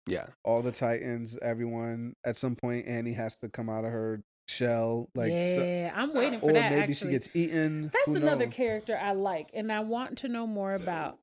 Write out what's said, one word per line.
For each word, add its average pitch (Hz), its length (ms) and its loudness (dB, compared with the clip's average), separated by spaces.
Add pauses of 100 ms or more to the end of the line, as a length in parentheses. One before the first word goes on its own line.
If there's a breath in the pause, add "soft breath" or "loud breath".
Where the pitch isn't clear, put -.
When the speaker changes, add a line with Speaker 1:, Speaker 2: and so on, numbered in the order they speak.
Speaker 1:
Yeah. - 200 -2 (180)
Speaker 2:
all 117 180 4
the 123 100 0
Titans, 117 720 -2
everyone, 117 720 -4 (100)
at 120 120 -2
some 123 200 -2
point, 120 300 -2
Annie 117 280 -2
has 110 220 -4
to 113 140 -10
come 113 180 -6
out 110 160 -2
of 113 80 -2
her 110 300 -2 (260)
shell. 117 640 0
Like, 123 160 0
so 175 320 2
Speaker 3:
Yeah, 175 320 -2
I'm 285 200 -2
waiting 247 260 2
for 151 100 6
Speaker 2:
or - 40 8
Speaker 3:
that, 226 180 6
Speaker 2:
maybe 143 220 4
she - 120 -4
Speaker 3:
actually. - 60 0
Speaker 2:
gets 131 240 -2
eaten. 156 560 2
Speaker 3:
That's 523 140 4
Speaker 2:
Who 302 100 2
Speaker 3:
another 294 300 4
Speaker 2:
knows? 226 80 -4
Speaker 3:
character 220 420 0
I 196 160 0
like, 190 400 0
and 220 180 -2
I 214 100 0
want 226 380 -4
to 269 100 -6
know 233 180 -4
more 202 280 -2
about 170 480 -4